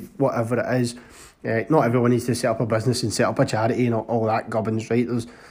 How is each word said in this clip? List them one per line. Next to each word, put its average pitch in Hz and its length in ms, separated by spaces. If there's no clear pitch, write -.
whatever 120 420
it 123 220
is. 120 140
Uh, 113 240
not 156 140
everyone 120 280
needs 120 140
to 123 100
set 117 160
up 113 100
a 123 40
business 110 380
and 104 100
set 117 140
up 120 120
a 135 60
charity 113 400
and 117 100
all, 110 120
all 113 180
that 110 240
gubbins, 110 400
right? 120 180
There's, 120 200